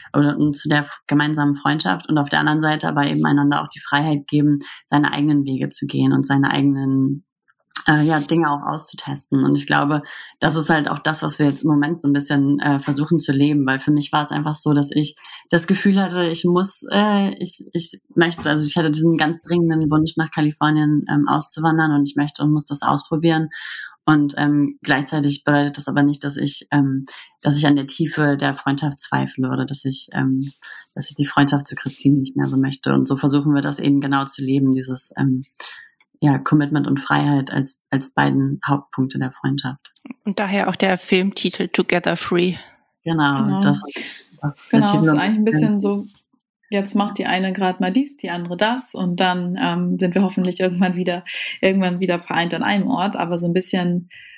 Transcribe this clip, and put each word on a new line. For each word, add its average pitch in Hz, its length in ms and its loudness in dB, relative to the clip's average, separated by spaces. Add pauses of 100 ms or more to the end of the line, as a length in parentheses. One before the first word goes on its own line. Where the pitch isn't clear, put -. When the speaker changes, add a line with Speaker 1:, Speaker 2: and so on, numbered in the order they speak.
(120)
Speaker 1:
oder, 147 240 2
und 151 180 2
zu - 140 -6
der 151 120 4
f-, - 260 -8
gemeinsamen 147 480 2
Freundschaft 160 560 -2
und 151 80 2
auf 143 100 0
der 151 120 2
anderen 151 200 2
Seite 156 280 0
aber 147 180 0
eben 156 180 0
einander 147 380 2
auch 156 60 -10
die - 120 -18
Freiheit 147 480 0
geben, 147 300 2 (280)
seine 147 260 2
eigenen 147 320 2
Wege 135 260 -4
zu - 160 -6
gehen 135 260 0
und 139 140 2
seine 139 240 2
eigenen, 135 720 0 (640)
äh, 151 160 4
ja, 156 160 2
Dinge 160 300 0
auch 143 100 -2 (100)
auszutesten. 143 720 -4
Und 143 120 4
ich 143 100 -4
glaube, 147 360 0 (380)
das 156 160 2
ist 160 120 0
halt 156 220 2
auch 147 80 -4
das, 156 240 -4
was 151 160 -4
wir 151 80 4
jetzt 139 180 0
im 156 60 2
Moment 151 280 2
so - 80 -4
ein 143 60 4
bisschen, 143 480 2
äh, 143 200 0
versuchen 147 380 0
zu 147 140 0
leben, 143 340 2
weil 131 140 0
für 151 120 0
mich 143 200 0
war 151 100 2
es 147 80 -6
einfach 147 240 -2
so, 151 200 0
dass 143 180 2
ich 147 240 -2 (320)
das 165 180 2
Gefühl 196 340 2
hatte, 180 240 0
ich 170 200 -2
muss, 180 480 0
äh, 202 500 2
ich, - 300 -10
ich - 260 -6 (160)
möchte, 170 360 0
also 151 160 0
ich 147 100 -4
hatte 160 140 2
diesen 160 260 2
ganz 160 240 0
dringenden 160 500 0
Wunsch, 156 280 2
nach 160 120 -2
Kalifornien, 151 800 2
ähm, 147 180 2
auszuwandern 156 680 0
und 143 140 2
ich 143 80 -8
möchte 147 280 -4
und 147 100 2
muss 151 140 0
das 143 160 -8
ausprobieren. 160 640 0 (560)
Und, 147 320 2
ähm, 147 460 0
gleichzeitig 143 600 0
bedeutet 143 320 2
das 147 100 -8
aber 139 160 2
nicht, 143 220 2
dass 143 120 -6
ich, - 360 -4
ähm, 135 340 2 (340)
dass 143 160 2
ich 147 100 2
an 143 100 4
der 135 100 -2
Tiefe 147 500 0
der 139 180 -2
Freundschaft 139 460 -4
zweifle 135 480 -2
oder 131 160 -2
dass 139 200 -8
ich, 135 280 -6
ähm, 135 400 -2 (420)
dass 147 140 -8
ich 147 60 -10
die 143 120 -2
Freundschaft 143 420 0
zu - 80 -10
Christine 139 420 0
nicht 135 180 -4
mehr 139 120 0
so 135 80 -2
möchte. 135 380 -2
Und 135 120 2
so 135 100 0
versuchen 143 380 2
wir 139 80 0
das 143 160 -4
eben 143 220 2
genau 139 240 -2
zu - 180 -12
leben, 135 300 2
dieses, 131 440 -6
ähm, 135 280 0 (760)
ja, 139 180 2
Commitment 143 500 0
und 135 120 0
Freiheit 143 520 0
als, 135 380 -4
als 135 220 -4
beiden 139 540 0
Hauptpunkte 135 520 -2
der 131 140 -4
Freundschaft. 135 600 -4 (320)
Speaker 2:
Und 202 160 -4
daher 202 280 0
auch 185 80 -2
der 190 220 0
Filmtitel 185 720 0
Together 175 480 -2
Free. 175 380 0 (500)
Speaker 1:
Genau, 151 400 2
Speaker 3:
Genau. - 160 0
Speaker 1:
das 170 260 2
ist, - 180 -10 (360)
das 147 180 -6
ist - 140 -16
der 220 80 6
Speaker 3:
Genau, 208 120 4
Speaker 1:
Titel 160 120 4
Speaker 3:
ist 160 80 6
Speaker 1:
und 147 60 4
Speaker 3:
eigentlich 208 200 0
ein 214 60 2
bisschen 196 360 2
so, 202 260 -2 (640)
jetzt 196 240 -2
macht 202 240 0
die 185 80 -4
eine 185 260 0
grad 185 280 -2
mal 185 120 0
dies, 277 240 -2
die 185 140 -8
andere 175 260 -6
das 233 380 -2
und 180 240 -2
dann, 180 420 0
ähm, 175 380 0
sind 180 160 0
wir 196 80 4
hoffentlich 185 380 -2
irgendwann 180 340 0
wieder, 180 300 -4 (360)
irgendwann 185 380 2
wieder 175 220 0
vereint 175 340 -2
an - 80 -4
einem 202 240 0
Ort, 180 300 -2
aber 175 240 -2
so 175 60 -2
ein 170 60 0
bisschen, 175 560 -2 (300)